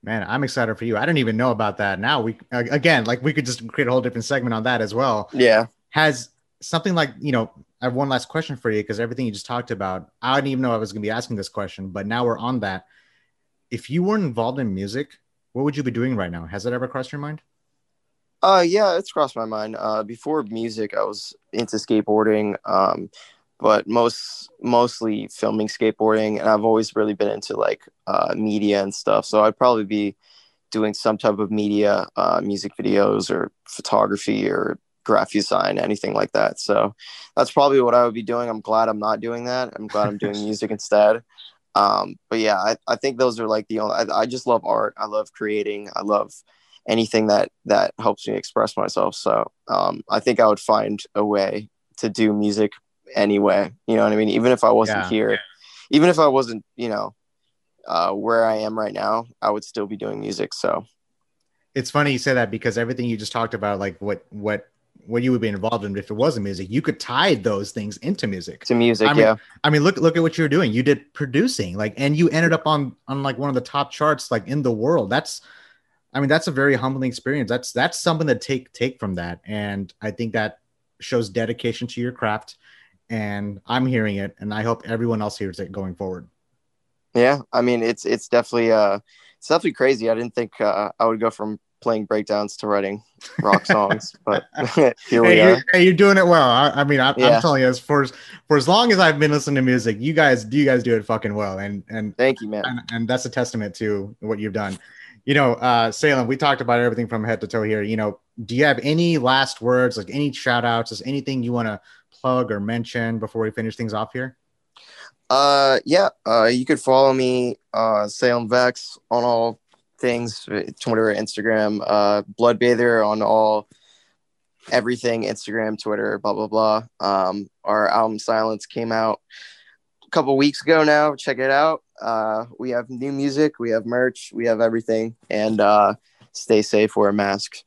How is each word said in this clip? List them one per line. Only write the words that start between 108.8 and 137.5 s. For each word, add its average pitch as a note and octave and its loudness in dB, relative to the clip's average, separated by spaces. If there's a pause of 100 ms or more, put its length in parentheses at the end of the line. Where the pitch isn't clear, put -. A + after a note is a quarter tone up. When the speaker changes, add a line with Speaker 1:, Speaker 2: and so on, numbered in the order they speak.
Speaker 1:
any E3 2
last C3 0
words, B2 2
like, F#2+ -10
any C#3+ -2
shout A#2+ -2
outs, A#2 0
is G#2 -12
anything C3+ -6
you A#2+ -4
wanna A2+ -4 (300)
plug B2+ -2
or G#2 -4
mention A2+ -4
before A2 -6
we G#2+ -2
finish A2 -6
things A2 -6
off G#2+ -4
here? B2+ -8 (920)
Speaker 2:
Uh, C#3 4
yeah, F3 4 (160)
uh, A2+ 4
you B2+ 2
could D3 2
follow C3+ 6
me, B2+ 0 (180)
uh, G#2+ 2
Salem A#2+ 0
Vex B2 0 (140)
on A#2+ 2
all A#2 0 (400)
things, A#2+ -4
uh, G#2 -4 (160)
Twitter, A2 2
Instagram, G#2+ -2
uh, G#2 2 (160)
Bloodbather A#2+ 4
on G#2+ 0
all, G#2+ 2 (1040)
everything, A#2+ 0
Instagram, A2 -6
Twitter, G#2+ -4
blah, G#2 -4
blah, G#2+ -4
blah. A2 0 (160)
Um, F#2+ 0 (140)
our G#2+ 0
album A2 2
Silence A2 -2
came A#2 -8
out A2+ -2 (840)
a - -20
couple C#3 2
weeks C#3+ 2
ago D#3 4
now. D3+ 4
Check C3 -6
it C3+ 0
out. D#3 2 (180)
Uh, A2 -2 (120)
we B2+ -8
have A#2+ -4
new C3+ -6
music, C#3 0
we A#2 -2
have A2 0
merch, A#2+ -2
we A#2 -4
have A2+ 2
everything, A2+ 0 (140)
and, A2 0
uh, G#2 6 (380)
stay - 2
safe, G#2+ 2
wear G#2 4
a G2+ -2
mask. G2+ -2